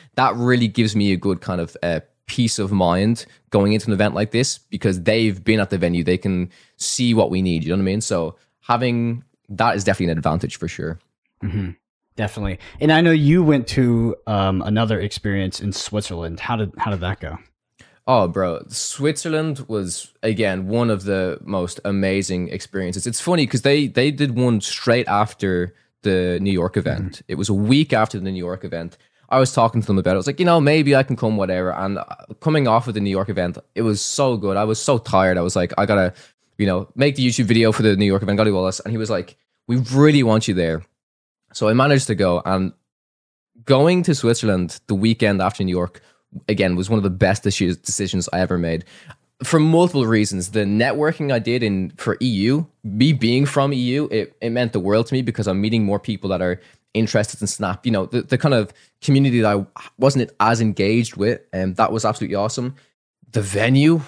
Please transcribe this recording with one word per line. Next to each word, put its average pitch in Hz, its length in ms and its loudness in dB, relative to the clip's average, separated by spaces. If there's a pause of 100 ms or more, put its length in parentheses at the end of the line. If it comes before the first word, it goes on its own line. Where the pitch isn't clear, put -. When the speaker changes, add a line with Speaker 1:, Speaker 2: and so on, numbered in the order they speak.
(140)
Speaker 1:
That 127 220 0
really 120 320 2
gives 104 260 0
me 101 180 2
a 92 40 2
good 90 240 -2
kind 90 200 -6
of, 82 220 -8
uh, 82 180 -2 (260)
peace - 340 -2
of 98 100 -2
mind 98 560 2 (240)
going 101 220 2
into 107 160 -2
an 110 40 0
event 98 220 2
like 104 160 -2
this 120 280 -2
because 95 440 -4
they've 107 400 2
been 110 160 4
at 98 120 0
the 98 80 0
venue. 87 260 0
They 90 140 2
can 90 320 -2 (260)
see - 380 0
what 110 160 4
we 92 120 0
need, 85 220 0
you 78 60 -2
know 90 60 0
what 98 60 0
I - 40 0
mean? 98 160 -2
So 85 340 -4 (240)
having 120 640 -2 (240)
that 110 260 0
is 101 80 -2
definitely 92 300 0
an 82 60 -2
advantage 80 380 -2
for 78 120 -8
sure. 82 320 -10 (420)
Speaker 2:
Mm-hmm. 95 280 -6 (440)
Definitely. 101 440 -6 (220)
And 151 120 4
I 156 80 6
know 170 120 4
you 160 300 4
went 147 260 2
to, 117 460 2 (120)
um, 95 360 0
another 107 380 0
experience 98 600 -4
in 101 120 -4
Switzerland. 85 680 -8
How 120 160 -4
did, 104 200 -4
how - 140 -4
did 98 100 -4
that 90 200 -6
go? 80 180 -12 (680)
Speaker 1:
Oh, 117 180 4
bro, 87 420 -4
Switzerland 156 1000 -4
was, 98 540 -6
again, 98 440 -2
one 117 240 0
of 95 140 -2
the 95 400 -2
most 90 400 -6
amazing 95 640 -2
experiences. 95 580 -8
It's 120 140 -6
funny 165 260 0
'cause 110 160 -2
they, 143 240 2
they 127 240 0
did 139 240 -2
one 120 280 2
straight - 440 0
after 95 680 -2 (280)
the 90 380 0
New 98 100 -2
York 90 280 -2
event. 90 340 -4
Speaker 2:
Mm-hmm. - 200 -20
Speaker 1:
It - 20 -4
was 101 160 -4
a 104 40 0
week 123 380 2
after 110 260 0
the 95 140 -6
New 92 60 -6
York 90 260 -8
event. 85 320 -10 (320)
I 127 100 2
was 131 140 4
talking 113 300 2
to 101 40 -10
them 98 120 2
about 90 140 2
it. - 20 2
I - 20 2
was 92 100 -4
like, 143 140 -4
"You 180 60 2
know, 170 120 6
maybe 143 380 4
I 131 60 4
can 131 140 -2
come, 110 200 -2
whatever." 92 380 -2
And, 98 240 -4
uh, - 60 -8 (360)
coming 156 260 2
off 113 220 2
of 110 60 -6
the 107 60 -2
New 101 100 0
York 95 180 -2
event, 90 300 -4 (160)
it 107 80 -2
was 110 180 0
so 131 380 0
good. 98 180 -2
I 104 80 0
was 110 160 -2
so 139 160 2
tired. 95 400 2
I 87 60 0
was 90 120 -2
like, 90 220 0
"I 101 80 2
gotta, 101 300 2 (420)
you 104 100 -2
know, 95 280 -2
make 139 220 2
the 131 120 0
YouTube 120 160 0
video 113 280 4
for 110 100 0
the 107 120 4
New 101 120 4
York 98 160 2
event, 101 160 0
gotta 107 120 2
do 98 60 0
all 92 80 0
this." 92 160 -4
And - 100 -8
he 117 60 -2
was 110 140 -4
like, 92 260 -6 (300)
"We 123 100 0 (160)
really 143 300 6
want 110 260 2
you 104 60 0
there." 82 280 -2 (680)
So - 160 -2
I 110 60 4
managed 135 320 4
to 113 80 -2
go, 90 320 2
and 95 260 0 (920)
going 160 380 4
to 170 100 2
Switzerland 104 720 0
the - 80 -4
weekend 101 480 2
after 90 200 -2
New 90 140 -2
York, 87 240 -6 (460)
again, 92 300 0
was 92 140 -4
one 113 80 2
of 101 40 0
the 95 80 0
best 95 340 0
deci-, 95 380 -2
decisions - 520 -4
I 90 60 0
ever 92 180 0
made 82 260 -2 (580)
for 160 160 2
multiple 160 480 4
reasons. 104 440 0
The 107 140 -2
networking 135 680 0
I 123 60 0
did 117 240 -2
in, 98 340 -2
for - 240 -4
E 123 60 0
U, 123 400 0 (180)
me 113 300 2
being 123 320 2
from 139 260 0
E 139 40 -2
U, 127 340 -2
it, - 320 -4
it 117 80 -4
meant 117 240 -2
the 104 60 -2
world 104 260 2
to - 80 -4
me 131 80 0
because 117 240 -4
I'm 95 140 0
meeting 107 240 0
more 101 140 0
people 98 320 -6
that 92 120 -2
are 90 180 -2 (320)
interested 107 480 0
in 110 60 -4
Snap. 98 400 -6
You 120 60 0
know, 95 140 0
the, 120 160 -4
the - 140 0
kind 143 160 2
of 110 220 0 (260)
community 135 400 4
that 107 160 2
I 98 80 -2 (320)
wasn't 131 340 0 (100)
as 113 200 4
engaged 110 560 0
with, 104 240 -2 (120)
and 92 240 -4
that 110 160 -6
was 107 120 -4
absolutely 107 300 -4
awesome. 117 400 -6 (580)
The 113 100 -2
venue 131 640 2